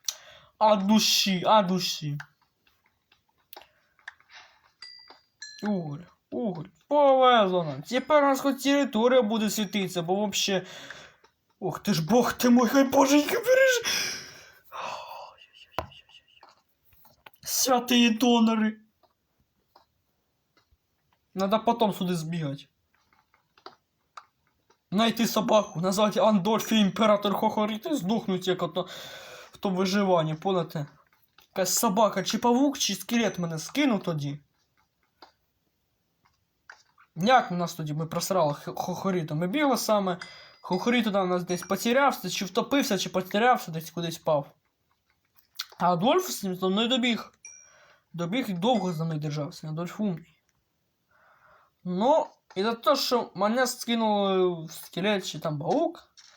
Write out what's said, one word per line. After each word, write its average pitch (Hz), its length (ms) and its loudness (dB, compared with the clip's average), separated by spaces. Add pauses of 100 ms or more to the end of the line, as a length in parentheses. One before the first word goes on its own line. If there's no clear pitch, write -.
(600)
А 214 160 6
душі, 196 720 2
а 214 180 6
душі. 175 540 -4 (3500)
Уголь, 170 360 -4 (320)
уголь. 196 340 -6 (220)
Повезло 254 760 4
нам. 143 180 -8
Тепер 262 420 2
у 277 40 4
нас 269 120 2
хоч 277 240 -2
територія 262 580 2
буде 214 280 -2
світитися, 185 520 -4
бо 170 140 -2
вообще. 196 500 -2 (960)
Ох 165 200 -6
ти 208 140 -2
ж 160 120 -2
бог 220 280 2
ти - 160 2
мой, 240 180 6
хай 277 160 4
боженька 285 560 2
бережи. 508 420 4 (3500)
Святые 240 760 2
донори. 226 600 2 (2500)
Надо 196 260 0
потом 226 340 0
сюди 180 220 -2
збігати. 160 500 -6 (2250)
Найти 220 360 2
собаку, 214 540 2
назвати 202 380 2
Андольфі, 214 600 4
імператор 208 540 2
Хохоріт 214 520 -2
і 330 100 -2
здохнуть, 190 520 -2
як 180 160 0
ото 165 240 -4 (720)
То 208 100 -2
виживання, 185 640 2
поняте? 165 500 -4 (720)
Якась 185 180 -2
собака, 202 500 2
чи 226 140 -2
павук, 254 400 2
чи - 180 -2
скелет 226 440 -2
мене 165 200 -6
скинув 240 440 0
тоді. 147 360 -4 (2750)
Як 240 360 2
у 175 40 -2
нас 175 180 -2
тоді 151 200 -8
ми 156 120 -4
просрали 165 480 0
х-, 156 220 -10
Хохоріто? 175 600 -4
Ми 170 120 -2
бігли 262 300 2
саме. 196 400 0 (440)
Хохоріто 220 500 0
там 190 120 2
у 180 100 0
нас 175 100 0
десь 175 180 -4
потерявся, 240 680 0
чи 185 160 -6
втопився, 220 520 0
чи 180 120 -6
потерявся, 208 640 0
десь 160 200 -10
кудись 165 280 -8
впав. 151 320 -2 (1300)
А 180 160 2
Адольф 262 380 2
з - 120 -8
ним 185 120 -4
за 185 120 -2
мною 208 200 0
добіг. 240 460 -2 (800)
Добіг 180 360 -4
і 196 40 -6
довго 185 400 0
за 160 120 -4
мною 160 140 -4
держався. 151 500 -8
Адольф 170 300 -8
умний. 196 380 -6 (1500)
Ну, 196 440 0 (280)
і 190 80 -2
за 226 100 -2
те, 277 220 0
що 247 400 -2
мене 220 320 0
скинули 196 1000 0
в 165 60 -14
скелет 190 560 -4
чи - 120 -10
там 156 200 -6
паук, 302 500 -2 (280)